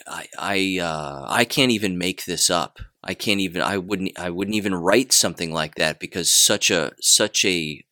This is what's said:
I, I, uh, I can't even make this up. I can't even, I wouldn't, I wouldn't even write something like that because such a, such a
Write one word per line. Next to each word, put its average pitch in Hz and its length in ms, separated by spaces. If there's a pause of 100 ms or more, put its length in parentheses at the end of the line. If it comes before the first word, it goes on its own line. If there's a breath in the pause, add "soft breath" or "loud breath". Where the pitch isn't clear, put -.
I, 80 220 (100)
I, 95 460
uh, 76 440
I 117 160
can't 127 280
even 101 260
make 90 280
this 85 260
up. 85 260 (260)
I 92 120
can't 101 240
even, 92 200
I 90 200
wouldn't, 92 400
I 90 100
wouldn't 98 240
even 101 220
write 98 360
something 87 400
like 78 260
that 80 220
because 87 320
such - 380
a, 85 220 (100)
such - 420
a 80 480